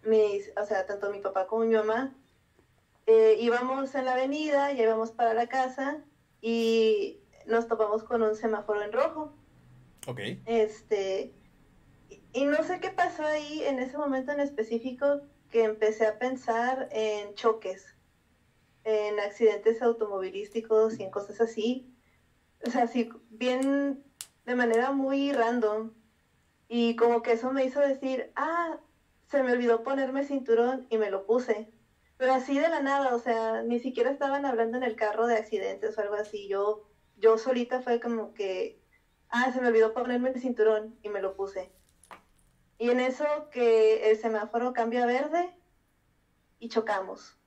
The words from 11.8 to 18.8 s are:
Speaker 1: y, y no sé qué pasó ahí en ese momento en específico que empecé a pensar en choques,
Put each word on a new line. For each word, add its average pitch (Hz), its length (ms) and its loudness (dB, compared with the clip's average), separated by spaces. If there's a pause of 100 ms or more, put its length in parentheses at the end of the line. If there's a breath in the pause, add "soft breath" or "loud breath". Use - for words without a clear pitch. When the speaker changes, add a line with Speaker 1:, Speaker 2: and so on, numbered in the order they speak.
Speaker 1:
y, - 140 -20 (100)
y 269 120 0
no 294 180 2
sé 359 180 -4
qué 370 100 -6
pasó 349 340 -2
ahí 302 400 -4
en 269 160 -2
ese 262 180 -6
momento 269 340 -4
en 285 80 -2
específico 262 840 -2 (280)
que 226 140 2
empecé 214 420 0
a 214 120 -2
pensar 254 720 -2
en 208 420 -4
choques, 220 600 -2 (880)